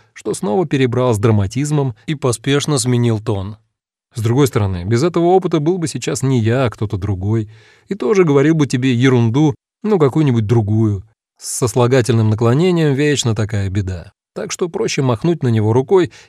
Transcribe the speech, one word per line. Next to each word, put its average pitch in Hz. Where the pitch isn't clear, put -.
что -
снова 190
перебрал 127
с 107
драматизмом 120
и 160
поспешно 139
сменил 120
тон. 104
С 113
другой 120
стороны, 95
без 117
этого 175
опыта 180
был 165
бы 160
сейчас 131
не 131
я, 117
а 113
кто-то 107
другой. 101
И 196
тоже 208
говорил 147
бы 151
тебе 131
ерунду, 123
ну, 208
какую-нибудь 131
другую. 107
С -
сослагательным 120
наклонением 147
вечно 135
такая 101
беда. 92
Так 185
что -
проще 170
махнуть 135
на 127
него 110
рукой 165